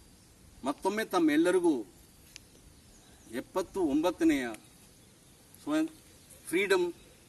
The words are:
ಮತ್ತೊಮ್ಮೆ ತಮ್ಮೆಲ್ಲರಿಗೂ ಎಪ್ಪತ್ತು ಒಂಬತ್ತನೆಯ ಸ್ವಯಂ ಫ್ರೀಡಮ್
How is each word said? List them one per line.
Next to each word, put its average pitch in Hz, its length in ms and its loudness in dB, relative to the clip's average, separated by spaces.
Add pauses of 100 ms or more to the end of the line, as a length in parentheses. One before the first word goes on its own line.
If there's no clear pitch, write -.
(640)
ಮತ್ತೊಮ್ಮೆ 214 400 -4
ತಮ್ಮೆಲ್ಲರಿಗೂ 175 680 2 (1700)
ಎಪ್ಪತ್ತು 185 400 -6
ಒಂಬತ್ತನೆಯ 156 680 0 (1160)
ಸ್ವಯಂ 311 240 -2 (640)
ಫ್ರೀಡಮ್ 180 440 0 (360)